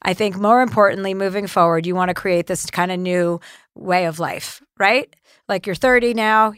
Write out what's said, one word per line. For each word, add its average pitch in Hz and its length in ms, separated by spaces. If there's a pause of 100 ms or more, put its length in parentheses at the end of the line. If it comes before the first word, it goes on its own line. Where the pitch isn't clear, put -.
I 180 140
think 196 240
more 220 240
importantly, 196 500
moving 196 340
forward, 170 400
you 180 80
wanna 180 200
create 175 320
this - 180
kind 180 260
of 185 80
new 180 400 (360)
way 180 320
of 160 120
life, - 440 (160)
right? 220 360 (340)
Like, 190 180
you're 190 80
thirty 240 400
now, 220 440